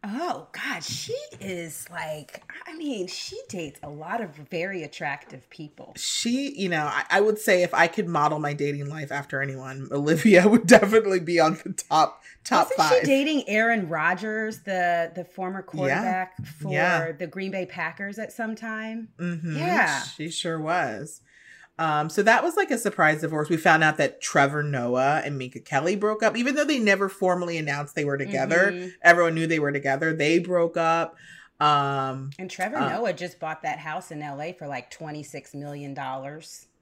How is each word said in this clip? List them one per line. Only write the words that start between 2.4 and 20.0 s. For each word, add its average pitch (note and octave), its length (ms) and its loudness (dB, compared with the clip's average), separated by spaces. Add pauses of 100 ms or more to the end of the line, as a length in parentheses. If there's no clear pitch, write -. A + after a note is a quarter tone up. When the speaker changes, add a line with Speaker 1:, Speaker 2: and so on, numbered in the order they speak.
Speaker 1:
I D#4+ 100 -16
mean, B3+ 300 -6
she - 420 -12
dates D#3+ 320 -10
a D3+ 80 -14
lot D#3+ 320 -8
of D#3+ 140 -10 (160)
very F3 320 -6
attractive C#3 680 -10
people. - 480 -18
Speaker 2:
She, C4 580 -2
you F#3+ 140 -4
know, D#3 140 0
I, C#3+ 260 -2
I F#3+ 120 4
would G#3+ 180 2
say F3+ 240 4
if E3+ 100 -2
I E3+ 140 6
could F3 200 -4
model D3+ 300 2
my D3 160 -4
dating C#3+ 340 -4
life D3+ 240 -10
after C#3 300 -6
anyone, C3+ 500 -10
Olivia E3 560 6
<laughs> - 0 -
would A3+ 200 6
definitely G3+ 540 8
be E3+ 180 0
on D#3+ 140 6 (120)
the F#3 80 -8
top, - 480 0 (220)
top - 240 2
Speaker 1:
Wasn't C5+ 100 -4
Speaker 2:
five. B4+ 220 4
Speaker 1:
she - 80 0
dating C#4+ 420 2
Aaron G#3+ 400 2
Rodgers, F#3+ 720 -2
the, F3 540 0
the F3 100 -10
former F#3+ 360 -8
Speaker 2:
Yeah. - 100 -16
Speaker 1:
quarterback F3+ 760 -2
for D3+ 260 -10
Speaker 2:
Yeah. E3 400 0
Speaker 1:
the D#3+ 140 -8
Green F#3+ 240 -6
Bay F#3+ 160 -6
Packers F#3 540 -10
at F#3 120 -10
some A3 220 -6
time? A3 540 -10 (100)
Speaker 2:
Mm-hmm. E3+ 400 -6
Speaker 1:
Yeah. G3+ 460 0